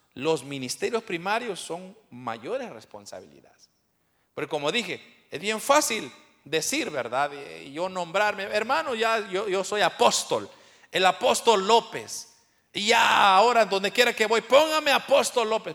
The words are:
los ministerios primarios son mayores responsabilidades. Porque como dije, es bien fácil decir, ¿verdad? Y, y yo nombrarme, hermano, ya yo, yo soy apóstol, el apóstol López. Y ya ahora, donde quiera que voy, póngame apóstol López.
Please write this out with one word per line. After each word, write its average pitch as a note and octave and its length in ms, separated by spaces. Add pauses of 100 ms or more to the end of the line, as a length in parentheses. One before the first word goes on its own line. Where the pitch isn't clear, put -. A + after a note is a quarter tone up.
(140)
los C#3+ 300
ministerios C#3+ 580
primarios G3 580
son F#3 360 (140)
mayores B2 600
responsabilidades. G2 960 (680)
Porque C#3+ 140
como D3+ 240
dije, F3+ 580
es C#3+ 100
bien G#3+ 200
fácil A3+ 520 (320)
decir, E3+ 460
¿verdad? C3 420
Y, E2+ 360
y C#3 40
yo E3+ 160
nombrarme, F#3+ 560
hermano, A#3+ 500
ya A3 340
yo, F#3+ 200
yo F#3 160
soy G#3 160
apóstol, D#3+ 720 (400)
el F3+ 140
apóstol G#3 640
López. G#3 640 (440)
Y G3+ 140
ya A3+ 500
ahora, A3+ 280
donde G3 260
quiera A#3+ 240
que A3 120
voy, A3 140
póngame D4+ 520
apóstol B3 580
López. G3 240